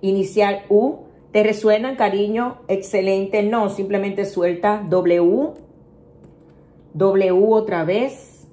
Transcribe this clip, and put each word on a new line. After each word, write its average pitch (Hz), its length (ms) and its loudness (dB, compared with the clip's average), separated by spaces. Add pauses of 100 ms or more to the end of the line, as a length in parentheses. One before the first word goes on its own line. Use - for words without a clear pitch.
Inicial 196 680 0
U, 233 300 2 (320)
¿te 208 100 4
resuenan, 214 540 0
cariño? 214 680 -2
Excelente, 196 760 -2
no, 214 260 0
simplemente 196 560 -4
suelta. 185 640 -2
W, 175 640 2 (1400)
W 190 580 2
otra 208 320 0
vez - 680 -6